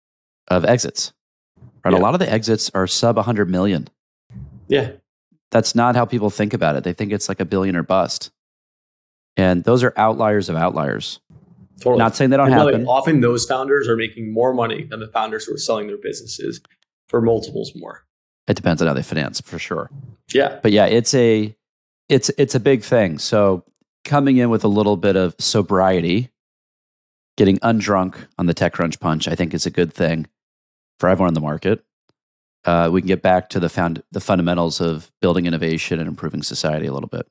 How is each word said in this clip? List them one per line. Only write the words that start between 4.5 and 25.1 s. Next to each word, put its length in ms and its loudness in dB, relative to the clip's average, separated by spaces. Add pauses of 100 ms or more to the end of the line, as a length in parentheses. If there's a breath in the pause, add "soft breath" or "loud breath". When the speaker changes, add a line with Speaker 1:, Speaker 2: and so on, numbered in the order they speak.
Speaker 2:
Yeah. 240 0 (580)
Speaker 1:
That's 240 0
not 220 4
how 80 2
people 260 -2
think 240 -2
about 220 0
it. 80 -4
They 80 -4
think 200 -6
it's, 160 -4
like, 120 -6
a 40 -4
billion 300 -2
or 80 -2
bust. 480 -2 (1040)
And 280 2
those 180 4
are 140 2
outliers 520 2
of 80 -2
outliers. 640 -4 (580)
Speaker 2:
Totally. 200 2
Speaker 1:
Not 160 2
saying 160 2
they 60 4
don't 100 4
Speaker 2:
And 80 6
by 60 6
the 60 6
way, 60 4
Speaker 1:
happen. 140 0
Speaker 2:
often 340 2
those 240 2
founders 440 -2
are 80 2
making 360 -6
more 220 0
money 300 -2
than 160 -12
the 80 -14
founders 380 -6
who 80 -8
are 40 -10
selling 300 -4
their 100 -10
businesses 640 -10 (480)
for 120 0
multiples 540 -2
more. 300 -18 (420)
Speaker 1:
It 80 2
depends 280 0
on 60 2
how 60 0
they 80 -4
finance, 380 -6
for 180 -12
sure. 320 -10 (420)
Speaker 2:
Yeah. 300 0
Speaker 1:
But 100 4
yeah, 140 6
it's 280 2
a, 420 2 (520)
it's, 280 2
it's 180 2
a 60 0
big 220 2
thing. 360 0
So 460 2 (400)
coming 320 2
in 140 4
with 140 0
a 40 2
little 280 2
bit 200 2